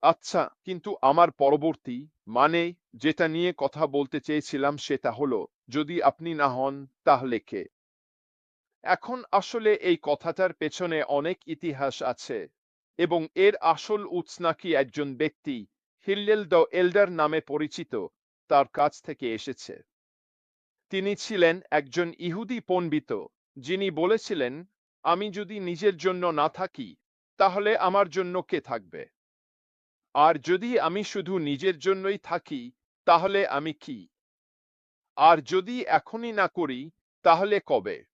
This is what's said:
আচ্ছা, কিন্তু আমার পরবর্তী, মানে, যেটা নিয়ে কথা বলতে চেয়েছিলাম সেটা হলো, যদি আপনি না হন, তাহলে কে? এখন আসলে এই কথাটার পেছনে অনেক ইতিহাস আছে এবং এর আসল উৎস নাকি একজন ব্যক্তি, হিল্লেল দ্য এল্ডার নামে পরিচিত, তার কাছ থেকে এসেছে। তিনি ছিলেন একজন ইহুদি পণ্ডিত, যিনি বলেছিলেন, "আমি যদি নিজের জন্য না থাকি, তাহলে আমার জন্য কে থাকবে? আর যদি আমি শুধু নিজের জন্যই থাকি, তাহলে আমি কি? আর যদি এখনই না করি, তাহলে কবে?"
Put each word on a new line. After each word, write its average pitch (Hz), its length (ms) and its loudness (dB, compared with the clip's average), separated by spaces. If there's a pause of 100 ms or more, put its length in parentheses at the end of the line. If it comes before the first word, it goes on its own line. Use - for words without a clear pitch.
আচ্ছা, 165 480 0 (140)
কিন্তু 185 380 -8
আমার 160 280 6
পরবর্তী, 143 760 0 (200)
মানে, 160 460 2 (220)
যেটা 156 340 0
নিয়ে 170 280 -2
কথা 147 300 -2
বলতে 143 340 -2
চেয়েছিলাম 143 560 -2
সেটা 139 340 -4
হলো, 120 360 -2 (220)
যদি 151 340 -4
আপনি 165 320 0
না 147 140 0
হন, 135 380 -6 (180)
তাহলে 127 340 2
কে? - 280 -8 (1160)
এখন 233 500 -2
আসলে 214 420 2
এই 175 280 0
কথাটার 165 500 -2
পেছনে 165 500 -4
অনেক 147 440 -2
ইতিহাস 143 560 -6
আছে 120 460 -6 (500)
এবং 165 360 0
এর 202 260 4
আসল 202 500 -2
উৎস 175 300 -8
নাকি 165 340 -2
একজন 139 420 0
ব্যক্তি, 135 500 -6 (400)
হিল্লেল 208 380 0
দ্য 165 280 4
এল্ডার 180 400 4
নামে 156 280 0
পরিচিত, 147 680 -6 (420)
তার 139 200 6
কাছ - 340 0
থেকে 131 320 -6
এসেছে। - 480 -10 (1080)
তিনি 190 260 -2
ছিলেন 180 440 2 (100)
একজন 151 480 -2
ইহুদি 208 420 -6
পণ্ডিত, 165 520 -2 (440)
যিনি 185 340 -4
বলেছিলেন, 165 760 -2 (380)
"আমি 185 280 0
যদি 202 300 -10
নিজের 180 360 0
জন্য 180 300 -2
না 156 220 2
থাকি, 151 480 -10 (400)
তাহলে 202 400 2
আমার 190 320 2
জন্য 180 340 -4
কে 170 180 -4
থাকবে? 90 460 -10 (1080)
আর 151 240 6
যদি 190 420 0
আমি 175 240 -2
শুধু 185 340 -6
নিজের 151 400 -2
জন্যই 190 400 -2
থাকি, 139 540 -8 (320)
তাহলে 185 420 4
আমি 147 260 -4
কি? 120 360 -14 (1080)
আর 156 260 8
যদি 190 400 -4
এখনই 226 500 -2
না 196 160 0
করি, 143 420 -6 (320)
তাহলে 190 440 4
কবে?" 98 480 -2